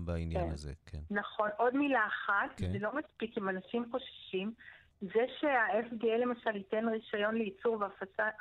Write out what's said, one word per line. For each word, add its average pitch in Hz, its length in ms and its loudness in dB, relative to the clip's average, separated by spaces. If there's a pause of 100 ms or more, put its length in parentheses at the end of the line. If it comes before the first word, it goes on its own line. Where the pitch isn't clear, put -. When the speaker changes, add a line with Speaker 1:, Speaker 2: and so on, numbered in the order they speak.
Speaker 1:
בעניין 85 420 0
Speaker 2:
כן. 82 60 -2
Speaker 1:
הזה, 73 200 -8 (120)
כן. - 120 -10 (140)
Speaker 2:
נכון, 208 460 0
עוד 247 180 4
מילה 269 320 4
אחת, 208 500 0
Speaker 1:
כן. 185 140 -2
Speaker 2:
זה 196 80 -2
לא 208 160 -2
מספיק 240 420 -4
אם 196 120 0
אנשים 190 420 -2
חוששים, 220 600 -4 (480)
זה 214 240 2 (140)
שה-F 233 640 2
D - 20 -6
A 226 140 4
למשל 240 380 0
ייתן 220 320 0
רישיון 220 480 0
לייצור 226 440 0
והפצה, 202 500 -2 (120)